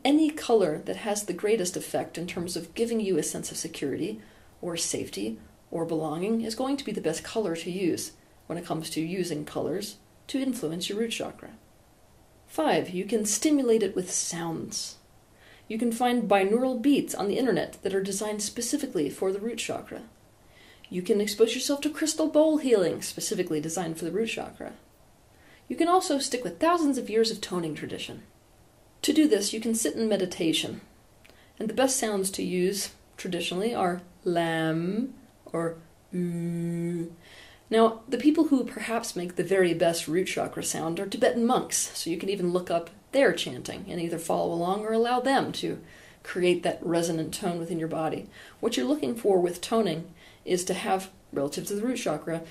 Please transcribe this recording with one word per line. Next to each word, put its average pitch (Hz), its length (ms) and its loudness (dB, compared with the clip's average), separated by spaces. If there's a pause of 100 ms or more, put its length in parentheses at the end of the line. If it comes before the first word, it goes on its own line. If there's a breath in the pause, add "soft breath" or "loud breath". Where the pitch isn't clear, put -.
any 294 280 6
color 185 540 4
that 190 100 -4
has 208 300 -2
the 170 80 -2
greatest 185 440 0
effect - 400 -4
in 165 80 -4
terms 180 300 -6
of 170 180 -8
giving 226 260 0
you 190 200 2
a - 20 2
sense 165 300 -4
of - 60 -10
security, 165 640 -4 (400 loud breath)
or 170 160 -6
safety, 196 640 -4 (320 loud breath)
or 170 160 -2
belonging 165 560 -2
is 226 140 -4
going 269 220 -2
to - 60 -8
be 220 80 -6
the 185 80 -4
best 165 240 -2
color 208 320 -2
to 180 140 -8
use 175 440 0 (340 soft breath)
when 165 100 -6
it 175 80 -10
comes 160 240 -4
to 156 120 -4
using 165 440 -2
colors 165 520 -4 (280)
to 269 160 -2
influence 185 480 -2
your 202 80 -4
root 226 140 -2
chakra. - 400 -8 (960)
Five, 208 420 2
you 185 160 -4
can 220 200 0
stimulate 240 580 4
it - 120 0
with 180 160 -4
sounds. - 840 -6 (720 loud breath)
You 220 100 -4
can 233 140 2
find 247 360 2
binaural 220 540 4
beats 277 320 4
on 196 140 -2
the 196 100 0
internet 214 460 0
that 190 100 -2
are 196 80 0
designed 208 400 -4
specifically 226 720 -2
for 190 200 -2
the 202 80 -2
root 226 200 -6
chakra. - 420 -8 (880 loud breath)
You 180 120 -4
can 202 180 4
expose 233 340 4
yourself 277 280 -2
to 294 80 0
crystal 311 380 0
bowl 311 300 6
healing, 214 440 4
specifically 175 580 -2
designed 160 380 -4
for 175 80 -6
the 160 60 -4
root 220 160 0
chakra. - 460 -8 (920 soft breath)
You 254 80 -6
can 330 140 2
also 359 280 4
stick 247 260 -2
with - 160 -6
thousands 311 380 4
of 208 120 -4
years 220 200 4
of - 120 -6
toning 165 340 -4
tradition. 120 480 -10 (800)
To 285 100 2
do 302 160 6
this, 202 240 2
you 226 80 -4
can 226 160 0
sit - 200 0
in 226 120 0
meditation, 180 760 0 (800 loud breath)
and 214 100 -4
the 220 40 -4
best 262 240 2
sounds 202 340 0
to 190 120 -4
use 180 480 0 (260)
traditionally 180 580 -2
are 180 260 0 (220)
lam 170 920 0 (380)
or 165 260 -2 (360)
oo. 170 1000 -2 (580 loud breath)
Now, 226 380 4
the 233 100 -2
people 302 280 4
who 262 180 4
perhaps 226 520 -6
make 175 200 -6
the 180 80 0
very 180 300 4
best 170 340 2
root 180 180 2
chakra 160 380 -4
sound 165 380 -2
are 196 40 -4
Tibetan 233 400 2
monks, - 480 2
so - 160 -6
you 175 80 -2
can 190 120 -4
even 180 240 0
look 180 180 0
up 170 180 0 (220)
their 254 220 6
chanting - 560 -6
and 175 100 -4
either 170 180 -2
follow 170 360 0
along 185 320 0
or 220 80 0
allow 240 260 2
them 247 340 2
to - 280 -4 (420 loud breath)
create 180 400 2
that 165 180 0
resonant 170 520 0
tone 175 260 -2
within 170 200 -4
your 160 100 -2
body. 156 380 -4 (340 loud breath)
What 233 160 0
you're 247 80 2
looking 269 300 0
for 196 240 4
with 175 200 0
toning 180 540 0 (340 loud breath)
is 180 180 2
to 180 80 0
have, 190 360 -2 (220)
relative 147 360 -2
to 202 80 -4
the 202 100 -2
root 247 120 0
chakra, 160 540 -2